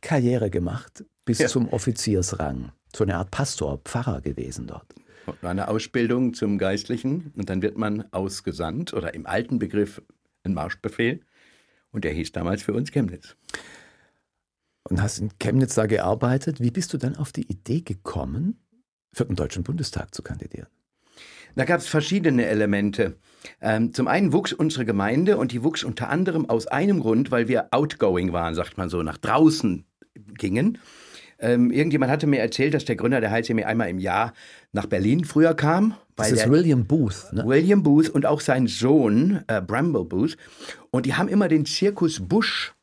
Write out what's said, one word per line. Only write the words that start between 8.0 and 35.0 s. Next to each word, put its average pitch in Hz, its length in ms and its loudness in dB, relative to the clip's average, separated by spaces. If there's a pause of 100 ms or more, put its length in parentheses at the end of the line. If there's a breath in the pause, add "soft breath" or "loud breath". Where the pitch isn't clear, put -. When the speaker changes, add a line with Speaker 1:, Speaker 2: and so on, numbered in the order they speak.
Speaker 2:
ausgesandt 92 840 -6
oder - 200 -6
im 80 120 -12
alten 120 340 -4
Begriff 104 420 -4 (400)
ein 95 120 -2
Marschbefehl 117 680 -4 (720 soft breath)
und 95 120 -6
der 78 80 -2
hieß 80 200 -6
damals 85 300 -4
für - 100 -4
uns 120 180 -4
Chemnitz. 92 460 -4 (1500 loud breath)
Speaker 1:
Und 95 140 0
hast 104 160 -4
in 104 200 -6
Chemnitz 131 360 0
da 110 120 2
gearbeitet. 120 760 0
Wie 120 100 2
bist 170 220 -6
du 135 60 -4
dann 127 180 -4
auf 147 160 -6
die - 160 -8
Idee 113 340 -4
gekommen, 95 760 -6 (540)
für - 120 -2
den - 120 -4
Deutschen 78 260 -4
Bundestag - 520 -6
zu - 80 -12
kandidieren? - 440 -12 (880 loud breath)
Speaker 2:
Da 131 80 2
gab's 170 220 0
verschiedene 151 600 2
Elemente. 101 680 0 (440 loud breath)
Ähm, 110 320 0
zum 131 160 0
einen 170 240 4
wuchs 185 200 2
unsere 151 320 -2
Gemeinde 113 520 2
und 117 160 0
die 120 100 -4
wuchs 165 220 0
unter - 240 -4
anderem 160 400 0
aus 113 180 0
einem 180 340 2
Grund, 110 300 2
weil 117 180 2
wir 123 240 0
outgoing 95 600 2
waren, 85 220 -2
sagt 87 240 -6
man 90 100 -4
so, 85 140 -2
nach 78 160 -6
draußen 123 680 2 (300)
gingen. 104 640 -2 (640 loud breath)
Ähm, 120 280 4
irgendjemand 143 420 2
hatte 151 140 0
mir 143 120 4
erzählt, 131 360 0
dass 147 100 0
der 113 120 -2
Gründer 120 240 2
der 107 100 0
Heilsarmee 113 340 0
einmal 110 240 -2
im 92 100 -4
Jahr 95 360 0 (380 loud breath)
nach 104 140 -2
Berlin 107 380 2